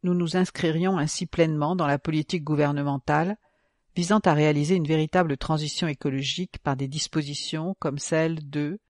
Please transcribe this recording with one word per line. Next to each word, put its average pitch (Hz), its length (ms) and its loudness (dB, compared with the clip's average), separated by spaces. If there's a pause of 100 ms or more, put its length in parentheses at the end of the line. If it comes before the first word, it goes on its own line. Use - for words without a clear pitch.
Nous 180 100 2
nous 175 220 0
inscririons 180 600 0
ainsi 156 280 -2
pleinement 160 480 0
dans 175 120 0
la 143 120 2
politique 156 460 -4
gouvernementale 147 920 0 (600)
visant 175 240 2
à 170 140 4
réaliser 151 400 4
une 165 120 2
véritable 156 500 2
transition 151 500 -2
écologique 139 720 -4
par 139 180 -2
des 135 120 -4
dispositions 156 920 -4
comme 147 200 -2
celle 160 520 -2
de 147 400 -4